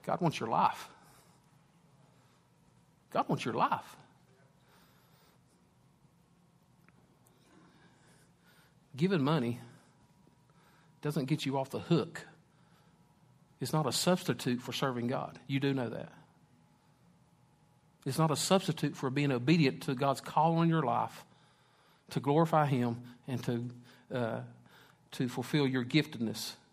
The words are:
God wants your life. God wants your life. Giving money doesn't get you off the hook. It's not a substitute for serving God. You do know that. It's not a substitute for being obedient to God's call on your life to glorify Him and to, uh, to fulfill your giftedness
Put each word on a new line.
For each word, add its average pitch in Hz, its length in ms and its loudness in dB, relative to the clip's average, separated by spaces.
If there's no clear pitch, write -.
God - 180 -2
wants 165 180 0
your 113 100 -4
life. - 400 2
God 240 160 0
wants - 180 -2
your 120 80 -2
life. - 420 -2
Giving 170 260 2
money 127 380 2
doesn't 147 240 -2
get 151 200 -2
you 139 120 -2
off 135 120 -2
the 110 100 -6
hook. - 460 -2
It's 131 140 -4
not 156 120 2
a 180 60 0
substitute 127 680 0
for 120 120 -10
serving 123 340 -2
God. 139 400 -6
You 135 120 -2
do 139 140 0
know 123 160 -2
that. - 220 -10
It's 135 120 -4
not 160 140 4
a 135 40 2
substitute 160 600 0
for 135 140 -4
being 143 220 0
obedient 131 520 4
to 139 100 -2
God's 135 280 0
call 165 360 2
on 165 100 4
your 165 140 4
life 117 420 -2
to - 100 -4
glorify 151 460 4
Him 123 360 0
and 123 160 -4
to, 120 260 -2
uh, 120 260 -4
to 123 180 -2
fulfill 135 380 0
your 127 180 0
giftedness 120 680 -2